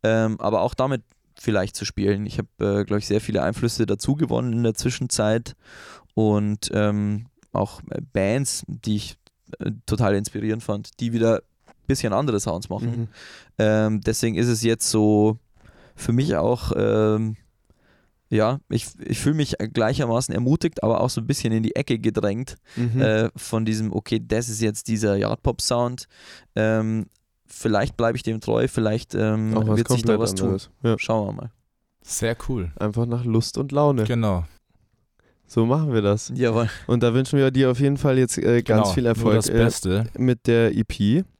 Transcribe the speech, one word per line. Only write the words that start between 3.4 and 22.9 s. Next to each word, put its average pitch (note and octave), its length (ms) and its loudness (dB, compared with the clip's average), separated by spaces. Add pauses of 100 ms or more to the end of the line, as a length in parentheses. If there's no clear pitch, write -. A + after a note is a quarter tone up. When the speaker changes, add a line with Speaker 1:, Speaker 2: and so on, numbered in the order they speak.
Speaker 1:
Einflüsse A2+ 420 -2
dazu G2+ 320 0
gewonnen B2 380 0
in A#2+ 80 0
der A2+ 120 2
Zwischenzeit A2+ 800 -2 (600)
und, G#2 580 0
ähm, G#2 540 0 (260)
auch, - 280 -4 (100)
äh, - 100 -8 (120)
Bands, A2 540 -2
die A2+ 300 -4
ich, - 200 -8 (420)
äh, - 120 -4 (160)
total G#2 280 2
inspirierend G#2+ 480 -4
fand, - 380 -8
die A#2 120 -4
wieder A2+ 300 2 (440)
bisschen B2+ 280 -2
andere A#2+ 260 0
Sounds F2+ 300 -6
machen. A2 180 -4 (140)
Speaker 2:
Mhm. A2 60 -6 (500)
Speaker 1:
Ähm, G#2+ 420 2
deswegen A2 360 -2
ist A#2+ 120 2
es A2+ 140 0
jetzt A2+ 280 0
so G#2+ 480 4 (580)
für - 160 -2
mich B2+ 240 2
auch, A2+ 400 0
ähm, G#2+ 600 0 (920)
ja, A2 280 2 (100)
ich, - 180 -2 (180)
ich - 160 -4
fühl D3 140 2
mich D3+ 240 -2
gleichermaßen A#2 760 0
ermutigt, C3+ 480 0
aber A2 200 2
auch C3 80 0
so A#2 100 -4
ein A2+ 60 -6
bisschen B2+ 260 -2
in A2 100 2
die - 140 -2
Ecke B2 240 -2
gedrängt, G#2+ 560 -2 (180)
Speaker 2:
Mhm. A#2+ 260 0